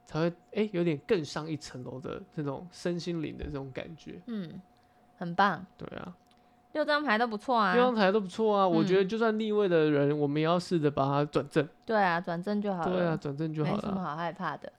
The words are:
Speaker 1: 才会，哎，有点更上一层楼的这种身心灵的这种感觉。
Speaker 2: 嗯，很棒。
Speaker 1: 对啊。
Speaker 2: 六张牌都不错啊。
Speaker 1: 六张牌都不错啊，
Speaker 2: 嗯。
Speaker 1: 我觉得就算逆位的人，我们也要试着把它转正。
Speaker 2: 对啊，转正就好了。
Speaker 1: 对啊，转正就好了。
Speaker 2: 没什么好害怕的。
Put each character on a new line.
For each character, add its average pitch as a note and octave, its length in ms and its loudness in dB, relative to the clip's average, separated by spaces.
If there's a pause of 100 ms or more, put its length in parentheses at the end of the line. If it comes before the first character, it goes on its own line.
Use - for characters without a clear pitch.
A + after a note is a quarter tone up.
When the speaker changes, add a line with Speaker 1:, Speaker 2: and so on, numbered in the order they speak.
Speaker 1:
才 - 140 -6
会， E3+ 140 0 (200)
哎， G#3 200 0
有 F3 100 0
点 D#3+ 240 0
更 F#3 160 2
上 D3+ 260 -8
一 D#3+ 60 -2
层 C3 280 -12
楼 B2+ 180 -12
的 - 200 -8 (140)
这 D#3 80 -4
种 C#3+ 280 -6
身 F3 280 -4
心 E3+ 220 -4
灵 C3+ 160 -6
的 C3+ 80 -8
这 C#3+ 60 -8
种 C3+ 220 -8
感 - 220 -10
觉。 - 300 -16
Speaker 2:
嗯， F#3+ 340 -8 (580)
很 E3+ 160 -6
棒。 F#3+ 320 2 (120)
Speaker 1:
对 - 100 -12 (100)
啊。 - 160 -12 (600)
Speaker 2:
六 D4+ 100 0
张 D4 180 2
牌 A#3 160 2
都 A#3+ 80 2
不 A3 120 -4
错 A#3+ 200 0
啊。 G3 160 4
Speaker 1:
六 B3 80 6
张 B3+ 140 4
牌 G3 160 6
都 G#3+ 80 2
不 G3 80 -2
错 G#3 300 2
啊， G3 80 6
Speaker 2:
嗯。 F3+ 60 4
Speaker 1:
我 E3 120 4
觉 F#3 140 4
得 G3 80 4
就 A3 120 -2
算 A3 220 2
逆 A3 120 0
位 G#3 180 2
的 D#3 200 6
人， C#3+ 300 4
我 D3 80 2
们 D3 140 0
也 D#3 40 2
要 F3 140 4
试 F3 180 0
着 D3 140 4
把 C#3 140 2
它 C#3 180 2
转 D3 260 0
正。 D3 160 2 (200)
Speaker 2:
对 A3+ 120 -2
啊， F3+ 220 2
转 F3 240 -6
正 G#3 180 -2
就 G3+ 140 -2
好 E3 100 -4
了。 F3+ 60 0
Speaker 1:
对 F3+ 160 2
啊， D#3+ 80 0
转 C#3+ 220 -6
正 D#3+ 160 -4
就 D3+ 100 -2
好 - 80 0
了。 - 60 0
Speaker 2:
没 - 40 -2
什 - 120 -4
么 - 100 -4
好 D3 140 -6
害 E3+ 140 -4
怕 D3+ 260 -6
的。 - 220 -14